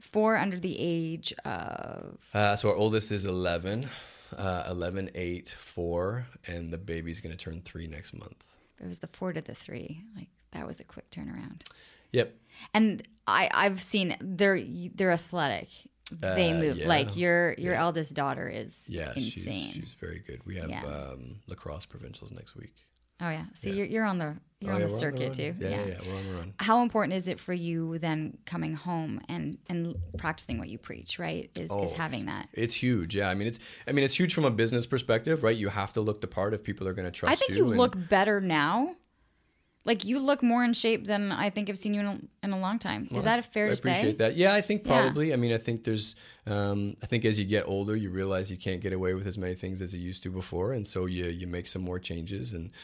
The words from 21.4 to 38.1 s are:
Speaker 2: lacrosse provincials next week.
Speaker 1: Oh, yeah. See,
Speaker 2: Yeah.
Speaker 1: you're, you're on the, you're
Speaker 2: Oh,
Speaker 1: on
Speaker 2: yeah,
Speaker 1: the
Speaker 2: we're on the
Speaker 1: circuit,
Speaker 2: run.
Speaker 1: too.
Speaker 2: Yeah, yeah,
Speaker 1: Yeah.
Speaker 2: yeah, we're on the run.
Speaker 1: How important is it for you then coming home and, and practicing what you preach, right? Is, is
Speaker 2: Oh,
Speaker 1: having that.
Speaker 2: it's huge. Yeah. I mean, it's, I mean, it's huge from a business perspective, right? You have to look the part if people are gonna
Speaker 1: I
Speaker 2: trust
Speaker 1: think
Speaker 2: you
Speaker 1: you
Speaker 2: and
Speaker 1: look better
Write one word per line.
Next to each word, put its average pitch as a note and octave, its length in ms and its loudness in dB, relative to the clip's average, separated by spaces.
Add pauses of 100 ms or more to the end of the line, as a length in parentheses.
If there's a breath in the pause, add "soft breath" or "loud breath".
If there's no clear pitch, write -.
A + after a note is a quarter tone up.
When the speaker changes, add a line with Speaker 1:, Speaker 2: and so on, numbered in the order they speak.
Speaker 2:
lacrosse - 400 -10
provincials - 460 -16
next - 240 -16
week. - 180 -16 (460)
Speaker 1:
Oh, F3 100 -4
yeah. D#3+ 140 -6 (100)
See, - 160 -8
Speaker 2:
Yeah. G3 60 -2
Speaker 1:
you're, G3+ 100 0
you're A3 180 0
on F#3+ 140 0
the, D3+ 180 -4 (240)
you're G3 120 -4
Speaker 2:
Oh, - 40 2
Speaker 1:
on - 40 2
Speaker 2:
yeah, E3+ 60 2
Speaker 1:
the - 60 0
Speaker 2:
we're - 60 -2
on C#3+ 140 0
the C3 60 -4
Speaker 1:
circuit, B2+ 100 -2
Speaker 2:
run. - 80 -4
Speaker 1:
too. D3 220 -2
Speaker 2:
Yeah, F#2+ 100 -2
yeah, G#2 80 0
Speaker 1:
Yeah. G#2 100 -2
Speaker 2:
yeah, F#2 120 -6 (120)
we're F#2+ 80 -4
on G2 80 -6
the F#2+ 60 -6
run. F2+ 260 -8
Speaker 1:
How A3+ 240 6
important G#3+ 320 2
is F#3 140 -2
it F3+ 120 -2
for - 120 -6
you E3 460 -2
then D#3 480 -2
coming D#3+ 280 -4
home D#3 540 -4
and, E3 300 -6 (100)
and E3+ 280 -2 (200)
practicing D#3 420 -4
what F#2+ 100 -6
you G#2 100 -10
preach, - 400 -10
right? E3 360 -6
Is, E3+ 100 -6
is E3 80 -6
Speaker 2:
Oh, G2 220 0
Speaker 1:
having C#3+ 320 -4
that. - 260 -8
Speaker 2:
it's A#2+ 220 0
huge. G#2+ 400 2
Yeah. G2 140 2
I F#2 60 2
mean, G2+ 140 0
it's, A#2 100 -4 (280 loud breath)
I B2+ 60 0
mean, C#3 120 6
it's C3+ 140 2
huge F3+ 160 4
from D#3+ 100 4
a C3 60 6
business A#2 360 4
perspective, B2+ 560 2
right? A2+ 140 6
You G2+ 120 0
have G2 260 -2
to A2 60 2
look G#2 200 2
the G2+ 80 -2
part G2+ 260 0
if G#2 80 -2
people F#2+ 260 -4
are F#2 60 0
gonna F2+ 140 -2
Speaker 1:
I F2 40 -6
Speaker 2:
trust - 280 2
Speaker 1:
think C5+ 100 2
Speaker 2:
you - 140 -2
Speaker 1:
you A#3+ 60 6
Speaker 2:
and A3 80 6
Speaker 1:
look B3 160 6 (140)
better G3+ 320 6